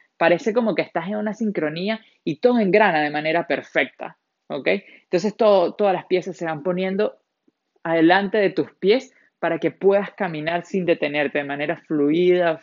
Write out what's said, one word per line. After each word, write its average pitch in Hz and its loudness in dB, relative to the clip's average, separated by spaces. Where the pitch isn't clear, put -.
Parece 175 2
como 220 0
que 156 0
estás 165 -8
en 208 -6
una 208 -4
sincronía 196 -4
y 151 -4
todo 247 2
engrana 190 4
de 147 0
manera 156 -2
perfecta, - -4
¿ok? - -6
Entonces 190 -2
todo, 196 4
todas 202 0
las 170 -4
piezas 185 -4
se 170 -10
van 160 -6
poniendo 190 -4
adelante 175 2
de 196 2
tus - -4
pies 233 0
para 165 -4
que 160 -2
puedas 196 0
caminar 170 -6
sin 185 -4
detenerte, 147 -2
de 143 -4
manera 143 -6
fluida, 165 0